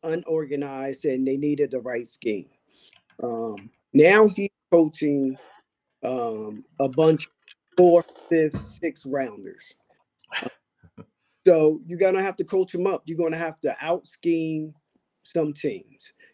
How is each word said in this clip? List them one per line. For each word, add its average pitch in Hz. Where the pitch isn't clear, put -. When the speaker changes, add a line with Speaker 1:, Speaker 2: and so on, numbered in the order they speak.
Speaker 1:
unorganized 143
and 131
they 135
needed 143
the 127
right 120
scheme. 104
Um, 113
now 196
he's 196
coaching, 147
um, 110
a 139
bunch 160
of -
fourth, 175
fifth, 156
sixth -
rounders. 117
Speaker 2:
<laughs> -
Speaker 1:
So 156
you're 175
gonna 190
have 196
to 185
coach 185
'em 180
up. 190
You're 165
gonna 165
have 160
to 135
out-scheme 160
some 151
teams. -